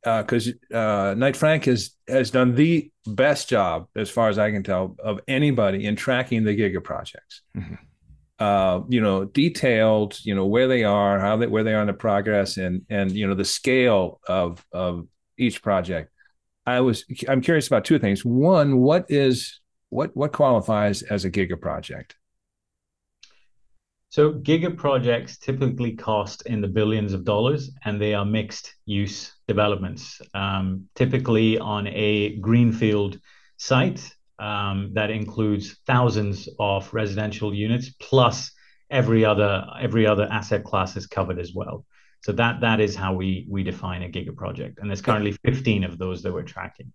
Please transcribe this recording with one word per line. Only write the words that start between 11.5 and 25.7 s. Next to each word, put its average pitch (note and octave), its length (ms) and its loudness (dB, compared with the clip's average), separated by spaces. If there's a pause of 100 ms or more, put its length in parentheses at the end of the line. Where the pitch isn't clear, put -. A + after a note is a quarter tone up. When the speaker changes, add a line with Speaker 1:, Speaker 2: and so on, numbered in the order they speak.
Speaker 1:
they A2 120 0
are G#2+ 60 2
in G#2+ 60 0
the G2+ 60 -2
progress, G2+ 640 0
and, F#2 340 -4
and, G2 220 0
you G2+ 160 -2
know, G2 60 0
the G2 100 -2
scale A#2 840 2
of, F2 460 -2
of F2 340 -4 (320)
each B2 240 -2
project. F2+ 480 -2 (560)
I B2 140 2
was, B2+ 240 0 (240)
I'm C3+ 120 2
curious D#3 280 2
about A2 160 2
two D#3+ 160 4
things. G2 240 0
One, C#3+ 540 4
what D3+ 300 4
is, C3+ 520 0 (300)
what, - 260 -4
what D3 160 -2
qualifies G#2+ 680 2
as G2+ 220 -4
a F#2 60 -2
giga F2+ 300 -2
project? - 560 -8 (1900)
Speaker 3:
So D3+ 240 2
giga E3 420 0
projects B2 640 -2
typically B2 540 -2